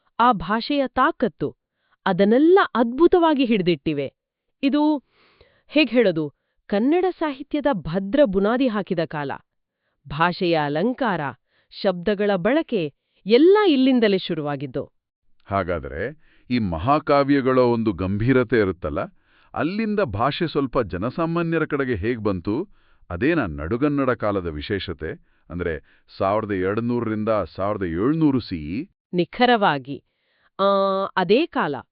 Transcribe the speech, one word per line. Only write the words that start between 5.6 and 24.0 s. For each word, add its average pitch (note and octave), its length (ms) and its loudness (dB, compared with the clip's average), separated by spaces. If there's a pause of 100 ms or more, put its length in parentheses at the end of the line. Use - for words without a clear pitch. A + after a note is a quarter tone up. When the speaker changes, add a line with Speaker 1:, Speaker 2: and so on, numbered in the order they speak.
Speaker 1:
ಹೇಗ್ C#4+ 220 2
ಹೇಳೋದು, F#3 440 0 (320)
ಕನ್ನಡ C#4+ 400 0 (140)
ಸಾಹಿತ್ಯದ D4 520 -4
ಭದ್ರ G3 540 -2
ಬುನಾದಿ G#3+ 420 0
ಹಾಕಿದ G3+ 380 -4
ಕಾಲ. D3 260 -8 (760)
ಭಾಷೆಯ E3 480 0
ಅಲಂಕಾರ, E3 680 -2 (600)
ಶಬ್ದಗಳ G3+ 540 0
ಬಳಕೆ G3+ 580 -2 (320)
ಎಲ್ಲ D4 320 6 (100)
ಇಲ್ಲಿಂದಲೇ B3+ 500 4
ಶುರುವಾಗಿದ್ದು. C#3+ 720 -6 (540)
Speaker 2:
ಹಾಗಾದ್ರೆ F2 720 -4 (300)
ಈ B2 100 0
ಮಹಾಕಾವ್ಯಗಳ C3+ 1000 2
ಒಂದು A#2 360 2
ಗಂಭೀರತೆ A2 640 0
ಇರುತ್ತಲ್ಲ, F#2 420 -2 (540)
ಅಲ್ಲಿಂದ G#3 460 -4
ಭಾಷೆ C#3 480 -2
ಸ್ವಲ್ಪ C#3 320 -2
ಜನಸಾಮಾನ್ಯರ D#3+ 840 -2
ಕಡೆಗೆ C#3 300 -4
ಹೇಗ್ A2 240 -4
ಬಂತು? G#2 480 -4 (420)
ಅದೇನಾ B2 360 -2
ನಡುಗನ್ನಡ A#2+ 640 -2